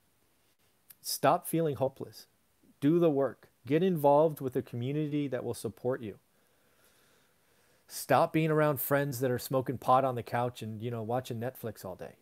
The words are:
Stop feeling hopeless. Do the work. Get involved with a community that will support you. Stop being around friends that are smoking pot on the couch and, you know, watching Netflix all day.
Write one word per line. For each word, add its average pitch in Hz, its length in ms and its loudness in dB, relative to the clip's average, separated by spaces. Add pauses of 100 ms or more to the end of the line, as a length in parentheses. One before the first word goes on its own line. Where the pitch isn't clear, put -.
(1000)
Stop - 460 0
feeling 160 280 0
hopeless. - 520 -6 (520)
Do 160 200 4
the 170 100 6
work. 135 400 -2 (160)
Get 151 180 2
involved 151 580 4
with 131 140 -4
a 135 60 0
community 143 680 -4
that 123 160 -6
will 117 100 -4
support 123 480 -4
you. 101 180 -10 (1700)
Stop 143 460 2
being 160 180 2
around 151 280 2
friends 143 400 -2
that 131 120 0
are 123 80 -2
smoking 131 380 -2
pot 131 260 4
on 131 120 -2
the 117 80 -6
couch 123 380 -4
and, 110 200 -10
you 120 80 -6
know, 117 140 -6
watching 120 360 -4
Netflix 117 460 -10
all 92 100 -10
day. 67 260 -16